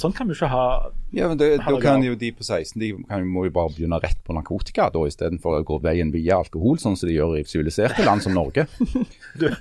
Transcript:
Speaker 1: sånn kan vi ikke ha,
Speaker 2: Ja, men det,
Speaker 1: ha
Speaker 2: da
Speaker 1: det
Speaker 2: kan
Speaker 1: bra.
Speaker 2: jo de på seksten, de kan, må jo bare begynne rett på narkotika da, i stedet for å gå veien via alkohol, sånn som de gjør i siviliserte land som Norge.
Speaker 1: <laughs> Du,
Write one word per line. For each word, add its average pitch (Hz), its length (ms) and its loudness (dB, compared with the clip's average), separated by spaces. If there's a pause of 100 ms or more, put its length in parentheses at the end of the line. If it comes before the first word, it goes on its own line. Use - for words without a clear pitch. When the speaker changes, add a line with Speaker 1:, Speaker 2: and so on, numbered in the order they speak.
Speaker 1:
sånn 170 120 0
kan 247 140 -4
vi 165 80 -2
ikke 151 160 0
ha, 127 140 2 (480)
Speaker 2:
Ja, 175 160 0
men 160 100 0
det, 151 140 6 (100)
Speaker 1:
ha 151 80 0
Speaker 2:
da 135 60 4
Speaker 1:
det - 80 0
Speaker 2:
kan 139 160 6
Speaker 1:
bra. 127 80 2
Speaker 2:
jo 120 100 -2
de 113 160 -4
på - 80 -16
seksten, 98 400 -2
de 107 80 -2 (160)
kan, 101 160 -4
må 92 240 -2
jo 82 80 -4
bare 82 160 0
begynne 82 320 -2
rett - 240 0
på 82 80 -4
narkotika - 560 -2
da, 82 160 0
i - 80 0
stedet 85 260 -4
for 82 140 0
å 78 80 0
gå 78 180 -2
veien 80 300 2
via 85 300 2
alkohol, 104 420 0
sånn 98 160 0
som 90 80 -2
de 82 80 0
gjør 78 240 2
i 76 80 -6
siviliserte 101 560 0
land 104 240 4
som 92 80 0
Norge. 107 320 0 (340)
Speaker 1:
<laughs> - 380 -12
Du, 160 80 2 (140)